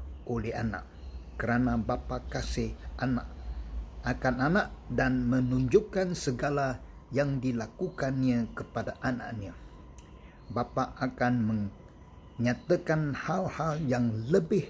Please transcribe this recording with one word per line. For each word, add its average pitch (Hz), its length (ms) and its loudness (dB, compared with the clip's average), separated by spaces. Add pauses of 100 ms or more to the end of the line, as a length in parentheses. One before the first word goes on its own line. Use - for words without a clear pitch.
(280)
oleh 117 240 -2
anak. 113 320 -2 (560)
Kerana 117 400 4
bapa 123 480 -2
kasih - 480 -2 (240)
anak 127 240 2 (800)
akan 123 400 2
anak 180 240 4 (240)
dan 127 320 4
menunjukkan 131 880 4
segala 139 720 0 (320)
yang 139 240 2
dilakukannya 127 1120 0
kepada - 480 -6
anaknya. 117 560 -4 (960)
Bapa 127 480 0
akan 127 320 2 (1040)
menyatakan 151 800 2
hal-hal 160 720 -2
yang 120 240 4 (160)
lebih 180 420 4